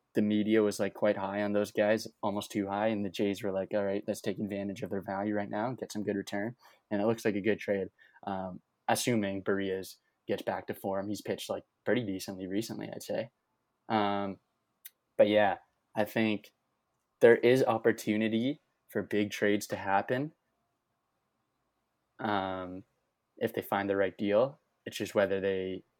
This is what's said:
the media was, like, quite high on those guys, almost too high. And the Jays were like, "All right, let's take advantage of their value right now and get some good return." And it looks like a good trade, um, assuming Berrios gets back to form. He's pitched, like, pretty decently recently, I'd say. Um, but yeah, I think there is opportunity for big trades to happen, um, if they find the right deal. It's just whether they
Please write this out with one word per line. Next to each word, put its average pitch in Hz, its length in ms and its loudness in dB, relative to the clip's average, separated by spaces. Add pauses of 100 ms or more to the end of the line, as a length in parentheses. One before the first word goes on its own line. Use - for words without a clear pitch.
(160)
the 110 60 4
media 107 420 4
was, 104 160 0
like, 98 140 -2
quite 104 220 2
high 101 260 -4
on 104 100 0
those 104 180 2
guys, 107 380 2 (160)
almost 104 260 -4
too 101 160 -2
high. 101 220 0
And 104 160 -2
the 98 40 -2
Jays 98 320 0
were 104 120 -4
like, 95 200 -2
"All 104 120 0
right, 101 240 -2
let's 101 120 -4
take 101 200 -4
advantage 101 420 -6
of 92 80 -6
their 98 100 -4
value 98 320 -4
right 101 160 -2
now 107 200 -4
and 123 100 -6
get - 140 -10
some 107 100 -6
good 98 140 -2
return." 101 400 -6 (340)
And 104 100 0
it 104 60 2
looks 113 180 0
like 104 120 0
a 101 40 -4
good 101 200 0
trade, 98 260 -2 (400)
um, 95 340 -6 (280)
assuming 104 560 0
Berrios 95 500 -2 (320)
gets 98 160 -2
back 98 240 -4
to - 80 -6
form. 98 340 -4
He's 101 140 -6
pitched, - 260 -6
like, 95 140 -4 (220)
pretty 117 200 2
decently 95 440 -6
recently, 107 440 -4
I'd - 120 -10
say. - 260 -4 (580)
Um, 101 500 0 (800)
but 107 120 6
yeah, 104 300 4 (380)
I 107 80 2
think 107 460 -2 (720)
there 117 160 10
is 127 260 6
opportunity 113 1000 0 (280)
for 104 160 -4
big 104 260 0
trades 104 380 0
to 104 80 -6
happen, 101 560 -2 (1900)
um, 95 640 -4 (560)
if - 160 -2
they 101 80 -2
find 101 260 -2
the 98 80 2
right 95 220 0
deal. 113 420 2 (240)
It's - 120 -10
just - 180 -6
whether 98 260 2
they 95 440 -2 (160)